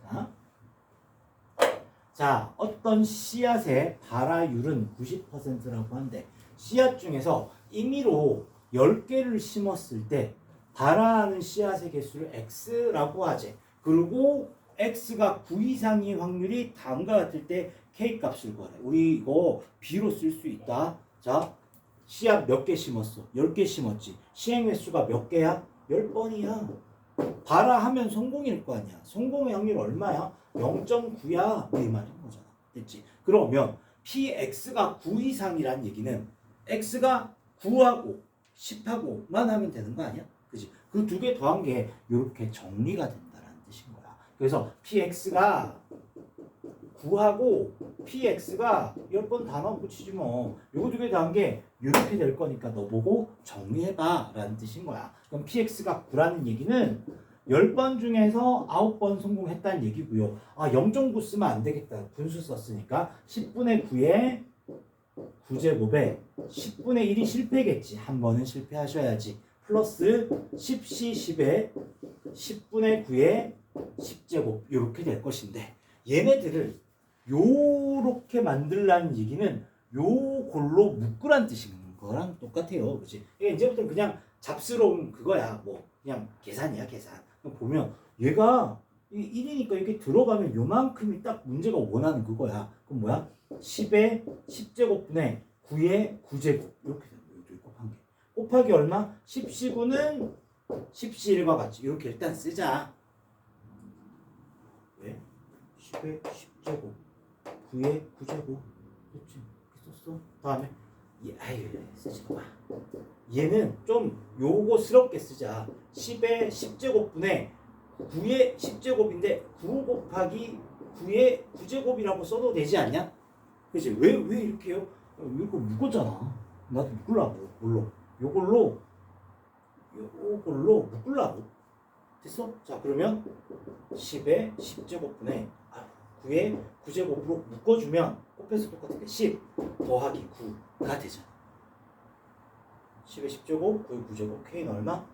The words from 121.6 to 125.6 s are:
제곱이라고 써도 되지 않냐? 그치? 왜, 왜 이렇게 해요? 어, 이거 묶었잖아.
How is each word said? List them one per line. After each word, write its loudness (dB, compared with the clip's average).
제곱이라고 -2
써도 0
되지 2
않냐? 0
그치? -2
왜, 8
왜 -2
이렇게 -6
해요? -4
어, -8
이거 -4
묶었잖아. -2